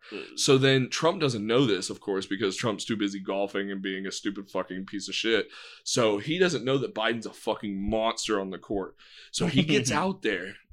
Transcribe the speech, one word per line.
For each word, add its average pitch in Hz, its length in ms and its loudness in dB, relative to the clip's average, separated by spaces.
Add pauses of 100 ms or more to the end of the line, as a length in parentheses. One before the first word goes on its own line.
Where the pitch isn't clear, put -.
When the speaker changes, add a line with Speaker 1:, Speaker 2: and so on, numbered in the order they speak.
(120)
Speaker 1:
Mm. - 280 -10
Speaker 2:
So 139 180 8
then 131 320 4
Trump 170 320 0
doesn't 120 240 0
know 123 200 4
this, 92 240 2
of 98 120 -10
course, 95 240 -2
because 98 300 0
Trump's 107 300 -2
too 113 120 -2
busy 101 220 0
golfing 98 520 -2
and 98 100 -6
being 95 260 -6
a 95 40 -8
stupid 98 380 -6
fucking 95 360 -6
piece 95 220 -8
of 98 80 -8
shit. 110 320 2 (360)
So 110 340 2
he 156 220 -2
doesn't 160 260 2
know 135 140 2
that 113 160 -6
Biden's 113 320 -2
a 95 60 -14
fucking 101 560 -4
monster 110 520 0
on 95 80 -4
the 92 80 -8
court. - 380 -6 (360)
So - 160 -2
he 180 160 4
gets 139 280 2
Speaker 1:
<laughs> 147 120 2
Speaker 2:
out 190 200 -2
there 98 320 -2 (180)